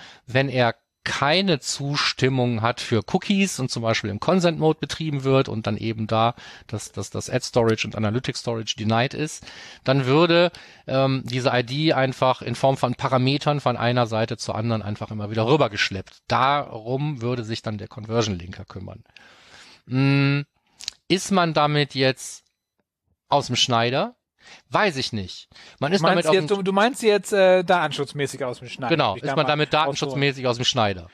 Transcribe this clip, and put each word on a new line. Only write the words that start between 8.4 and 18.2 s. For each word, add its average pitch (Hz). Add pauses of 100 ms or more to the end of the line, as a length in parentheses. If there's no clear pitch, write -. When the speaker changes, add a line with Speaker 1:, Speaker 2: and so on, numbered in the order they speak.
Speaker 1:
denied 113
ist, - (380)
dann 135
würde, 170 (380)
ähm, 131
diese 123
I 123
D 147
einfach 131
in 120
Form 135
von 123
Parametern 139
von 123
einer 120
Seite 113
zur -
anderen 110
einfach 104
immer 104
wieder 110
rübergeschleppt. 110
Darum 131
würde 120
sich 110
dann 107
der 101
Conversion-Linker 101